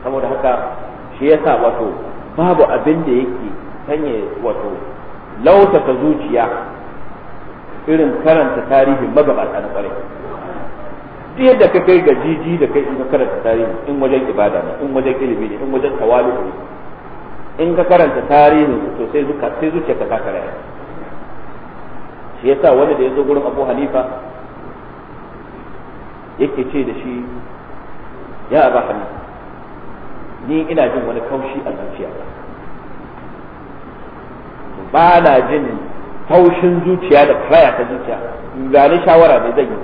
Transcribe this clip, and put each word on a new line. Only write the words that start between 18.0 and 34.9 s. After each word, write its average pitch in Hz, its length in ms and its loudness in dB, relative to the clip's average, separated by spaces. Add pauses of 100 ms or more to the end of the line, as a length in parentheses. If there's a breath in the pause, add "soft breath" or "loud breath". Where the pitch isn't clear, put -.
tarihin 147 480 6
su, 104 220 -2
to 120 140 -4
sai 147 140 0
zuka-, 131 320 -4
sai 156 160 -2
zuciyarka 156 340 -2
ta 110 140 -2
karaya. 92 340 -6 (1800)
Shi 120 140 0
yasa 139 220 4
wani 135 240 4
da 131 60 0
ya 131 120 2
zo 139 100 0
gurin 139 200 2
Abu 131 220 -2
Hanifa 131 360 -2 (2250)
yake 135 340 0
ce 143 160 -2
da 113 80 -6
shi, 123 320 -8 (1200)
"Ya 143 200 4
Aba 120 160 2
Hanifa, - 320 -8 (1300)
ni 156 240 -2
ina 156 220 2
jin 131 120 -2
wani 117 200 -4
kaushi - 400 -6
a - 100 -6
zuciya. - 380 -8 (2750)
Ba 175 300 8